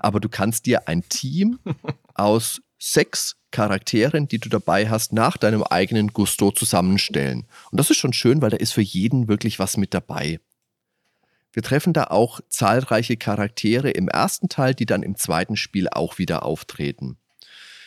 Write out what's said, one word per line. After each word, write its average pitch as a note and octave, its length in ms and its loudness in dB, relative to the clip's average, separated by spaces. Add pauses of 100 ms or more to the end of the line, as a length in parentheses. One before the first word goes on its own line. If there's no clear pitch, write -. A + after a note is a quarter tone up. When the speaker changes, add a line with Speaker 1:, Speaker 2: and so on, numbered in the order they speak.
Speaker 1:
aber G2+ 200 0
du G#2+ 80 -2
kannst - 380 -4
dir A#2 200 0
ein E2+ 220 -2
Team F#3+ 520 -2 (260)
Speaker 2:
<laughs> - 280 -12
Speaker 1:
aus A2 460 0 (180)
sechs - 580 -2 (160)
Charakteren, A2+ 760 0
die A2+ 100 -2
du A2+ 120 -10
dabei G#2 400 0
hast, A2 240 -2
nach A2 240 2
deinem G#2+ 240 2
eigenen G#2 460 2
Gusto G2+ 420 2
zusammenstellen. F2 960 0 (240)
Und - 100 2
das D3+ 80 2
ist D#4 80 4
schon B2+ 160 0
schön, C3 300 4
weil A2 80 2
da A2 80 0
ist - 160 -2
für A2+ 80 2
jeden A2+ 460 0
wirklich G#2+ 300 0
was F#2+ 200 -2
mit G2 160 0
dabei. D#2+ 460 -4 (1120)
Wir A2+ 100 -4
treffen F3 320 2
da D#3 100 2
auch - 440 0
zahlreiche A#2 680 2
Charaktere G#2+ 760 -2
im - 180 0
ersten F3+ 420 0
Teil, C3 240 2
die B2 100 -4
dann - 180 0
im G2+ 140 -6
zweiten F#2 400 -2
Spiel - 320 -2
auch - 300 -4
wieder F2 260 -2
auftreten. C#2+ 720 -6 (720)